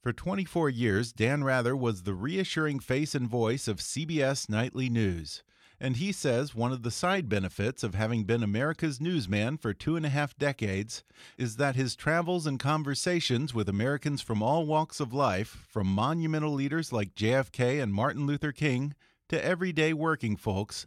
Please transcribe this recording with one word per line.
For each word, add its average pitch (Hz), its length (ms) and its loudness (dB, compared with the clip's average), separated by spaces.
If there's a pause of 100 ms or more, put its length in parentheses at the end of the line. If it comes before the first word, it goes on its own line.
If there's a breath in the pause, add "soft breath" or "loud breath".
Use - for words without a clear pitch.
For 120 120 -2
twenty-four 175 560 0
years, 117 420 2
Dan 135 320 2
Rather 131 320 2
was 117 280 -2
the 98 100 -2
reassuring 151 680 -2
face 143 360 -2
and 127 120 0
voice 117 400 0
of 101 140 -2
C - 240 -6
B 156 160 0
S 135 260 0
Nightly 123 420 0
News. 95 540 0 (360 soft breath)
And 127 180 -2
he 190 160 -2
says 135 420 0
one 117 160 0
of 123 120 -6
the 117 80 -2
side 180 360 0
benefits 101 560 -2
of 101 100 -4
having 110 300 0
been 117 180 2
America's 131 600 -2
newsman 127 560 0
for 107 160 -2
two 156 240 -2
and 160 80 -2
a 147 40 2
half 143 280 -2
decades 107 680 -2 (340 loud breath)
is 117 200 -2
that 139 180 2
his 131 200 0
travels 165 520 0
and 139 100 0
conversations 143 960 0
with 107 140 0
Americans 135 540 0
from 107 200 -2
all 151 240 2
walks 156 360 0
of 120 120 -4
life, 107 560 0
from 98 180 0
monumental 151 680 0
leaders 143 400 -2
like 104 220 -2
J 110 180 2
F 135 180 2
K 127 280 2
and 110 140 0
Martin 131 320 0
Luther 143 260 0
King, 143 420 0 (340 soft breath)
to - 160 0
everyday 160 500 2
working 151 440 0
folks, - 500 -2